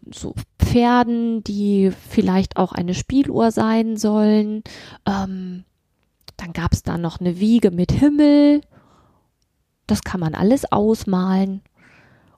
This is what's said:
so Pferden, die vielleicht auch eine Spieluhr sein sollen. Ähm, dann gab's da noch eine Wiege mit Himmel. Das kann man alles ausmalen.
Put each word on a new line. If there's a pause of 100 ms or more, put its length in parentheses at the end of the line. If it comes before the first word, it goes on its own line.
(120)
so (240)
Pferden,
die (180)
vielleicht
auch
eine
Spieluhr
sein
sollen. (420)
Ähm, (760)
dann
gab's
da
noch
eine
Wiege
mit
Himmel. (1200)
Das
kann
man
alles
ausmalen. (760)